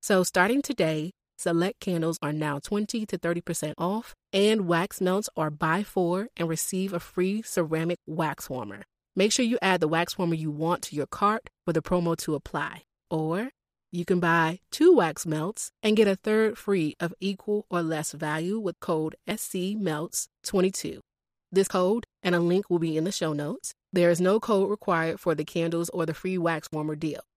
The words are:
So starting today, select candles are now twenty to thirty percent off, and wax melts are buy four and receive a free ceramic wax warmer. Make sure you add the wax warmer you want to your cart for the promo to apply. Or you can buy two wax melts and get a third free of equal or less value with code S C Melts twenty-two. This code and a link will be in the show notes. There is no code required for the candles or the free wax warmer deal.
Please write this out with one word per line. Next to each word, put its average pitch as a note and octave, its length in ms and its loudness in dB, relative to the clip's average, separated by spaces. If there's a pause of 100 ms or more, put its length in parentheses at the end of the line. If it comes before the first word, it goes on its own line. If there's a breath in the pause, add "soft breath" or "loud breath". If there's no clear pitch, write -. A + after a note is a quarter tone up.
So F#3+ 220 4
starting G3+ 380 4
today, D#3+ 500 0 (260)
select F3 420 0
candles E3 420 -2
are D3 120 -2
now D3+ 260 -2
twenty G#3+ 460 -4
to G3+ 120 -6
thirty E3+ 220 -2
percent D#3+ 380 -6
off, G3 360 -4 (200)
and G3+ 340 4
wax E3+ 320 0
melts F#3+ 380 2
are D#3 120 0
buy D#3+ 340 0
four F#3 520 0
and E3+ 140 -2
receive F#3 420 -2
a E3+ 80 -4
free F#3+ 420 -2
ceramic E3 640 -2
wax D#3 440 -4
warmer. G#2 340 -8 (320)
Make G3+ 160 4
sure B3 140 2
you A#3 160 0
add F#3 180 4
the D#3+ 80 2
wax E3 300 0
warmer E3+ 180 0
you D#3 160 -4
want D#3+ 320 -2
to - 140 -8
your C#3+ 100 -2
cart - 420 0 (140)
for - 80 -4
the D#3+ 100 2
promo E3+ 360 0
to - 180 -4
apply. D3 460 -6 (300)
Or E3 380 -2 (420)
you F3 140 -4
can F3+ 140 2
buy E3+ 400 2 (100)
two E4+ 260 8
wax E3+ 300 2
melts D#3+ 460 -4 (100)
and G#3+ 160 4
get G#3+ 100 6
a G3 80 2
third G#3+ 440 0
free F3 400 0
of E3+ 200 -2
equal G#3 520 -4
or F3 100 0
less D#3+ 300 -2
value D#3+ 480 -4
with F#3+ 200 -6
code D#3 360 -2 (100)
S G3+ 160 -6
C F#3 320 -4
Melts E3 540 -4 (160)
twenty-two. - 580 0 (500)
This F#3+ 160 4
code G3 380 0 (160)
and F3+ 140 2
a F3 40 2
link F3 300 2
will F3 80 2
be D#3+ 200 0
in D#3+ 80 0
the G3 60 -2
show D#3+ 220 -2
notes. D3 400 -6 (180)
There F3 200 4
is E3+ 100 2
no F#3+ 180 4
code G3 300 2
required E3+ 500 -2
for E3+ 140 0
the D3+ 100 -2
candles E3+ 460 -2
or E3+ 160 -2
the D#3+ 80 -4
free F#3 240 -4
wax E3 340 -2
warmer D3+ 240 -4
deal. D3+ 260 -6 (160)